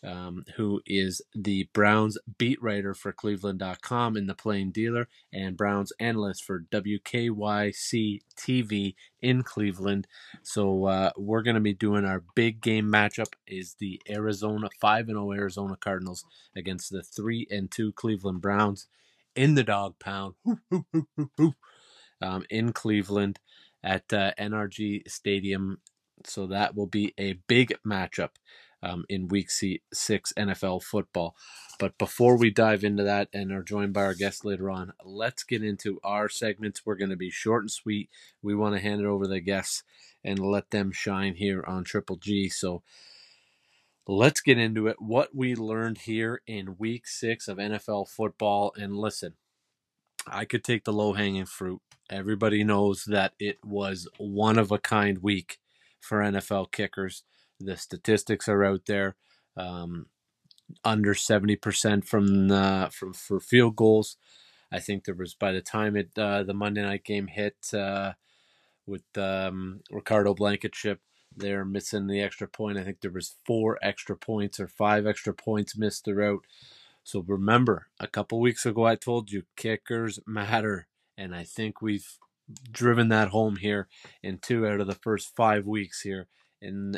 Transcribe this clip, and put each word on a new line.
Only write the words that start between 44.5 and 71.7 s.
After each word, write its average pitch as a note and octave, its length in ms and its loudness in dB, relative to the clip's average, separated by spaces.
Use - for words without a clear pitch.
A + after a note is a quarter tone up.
into A2 300 2
it. A2 140 -2
What A#2 320 0
we B2+ 220 -2
learned A2 440 -4
here A2+ 460 -4
in F#2+ 320 -8
week A2+ 300 -6
six - 400 -6
of G2 120 -8
N G#2 120 -4
F G#2 160 -6
L G2+ 160 -2
football. G#2 720 -2
And G2+ 220 -8
listen, G2+ 380 -6
I G2+ 160 -6
could A#2 220 -4
take A#2 180 0
the A2 80 -2
low-hanging G2+ 540 0
fruit. F#2 360 -10
Everybody G#2 560 0
knows G2+ 400 4
that G2+ 340 2
it G#2 240 -6
was G2 420 -4
one-of-a-kind G#2 1000 2
week F#2+ 400 -2
for G#2+ 200 -2
N G2+ 120 0
F G2 160 -4
L G2 160 0
kickers. F#2+ 600 -6
The F#2+ 160 -6
statistics - 720 0
are G2+ 160 4
out G2 220 2
there. G2 320 -2
Um, F2 480 -8
under G#2+ 280 4
seventy G#2 440 4
percent G#2 500 2
from G2 400 6
the, G2 420 4
from, F#2 220 -12
for F#2 300 -4
field A#2 340 6
goals. A2 400 6
I F#2+ 80 -4
think G2 240 -4
there G2 100 -6
was, F2 200 -8
by G2 180 0
the F#2 80 0
time G#2 380 0
it, G2+ 200 -2
uh, G2+ 260 0
the F#2+ 100 -4
Monday G#2 300 -2
night G2 200 -4
game G2+ 240 -4
hit, G#2 300 -4
uh, G2 400 -2
with, F#2+ 160 -10
um, F#2+ 640 -2
Ricardo G2+ 420 4
Blankenship, G2+ 680 -2
they're G2+ 300 -4
missing G2 420 -4